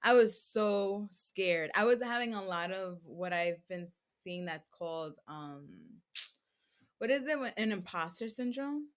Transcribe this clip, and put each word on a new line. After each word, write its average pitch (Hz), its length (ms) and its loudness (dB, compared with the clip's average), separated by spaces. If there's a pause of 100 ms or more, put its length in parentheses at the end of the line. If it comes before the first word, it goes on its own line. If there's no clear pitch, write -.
I 226 120 6
was 240 280 8
so 202 680 2
scared. 170 640 0
I 202 100 6
was 240 160 6
having 240 320 -2
a 202 100 -4
lot 175 280 -2
of 185 340 -6
what 170 280 -6
I've 175 360 0
been 175 180 -8 (340)
seeing 180 240 -6
that's 156 240 -8
called, 160 480 -6 (100)
um, 147 400 -12 (1300)
what 220 120 -4
is 269 160 2
it 294 140 0
when, 254 180 -4
an 220 140 2
imposter 180 580 -4
syndrome? 269 680 -4